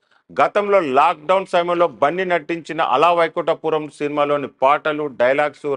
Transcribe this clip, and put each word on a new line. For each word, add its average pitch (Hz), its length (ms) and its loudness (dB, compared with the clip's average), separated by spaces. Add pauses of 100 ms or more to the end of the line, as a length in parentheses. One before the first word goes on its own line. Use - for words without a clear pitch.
(300)
గతంలో 202 500 0 (180)
లాక్‌డౌన్ 170 560 0
సమయంలో 175 340 0 (140)
బన్నీ 170 320 0
నటించిన 160 480 -6 (140)
అలా 160 240 4
వైకుంఠపురం 160 680 -2 (140)
సినిమాలోని 147 500 -2 (140)
పాటలు, 151 420 0 (160)
డైలాగ్స్, 143 560 0